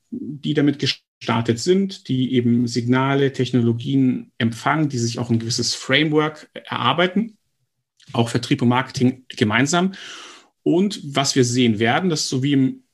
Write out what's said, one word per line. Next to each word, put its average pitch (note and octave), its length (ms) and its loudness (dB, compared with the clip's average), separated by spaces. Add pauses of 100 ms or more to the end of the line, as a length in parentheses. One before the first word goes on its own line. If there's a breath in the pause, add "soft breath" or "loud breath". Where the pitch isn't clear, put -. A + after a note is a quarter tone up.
die - 440 -6
damit C#3+ 260 2
gestartet A#2 800 -2
sind, F#3+ 480 0
die C3 260 -2
eben A#2+ 340 2
Signale, C3 640 2
Technologien B2+ 1080 0
empfangen, C#3 520 0
die C3 80 -4
sich A#2 220 -4
auch A#2+ 100 -4
ein A#2 100 2
gewisses A#2 360 -4
Framework D3+ 800 0
erarbeiten, E3+ 840 -2 (760)
auch A#2 160 0
Vertrieb - 320 -2
und A#2+ 80 4
Marketing B2+ 580 0
gemeinsam. D3 640 0 (680 loud breath)
Und F#3 400 0
was C#3 320 -2
wir C3+ 80 4
sehen A#2+ 360 2
werden, C#3+ 300 2
dass D3+ 200 -2
so C3 120 -2
wie C#3+ 120 2
im C3 300 2 (100)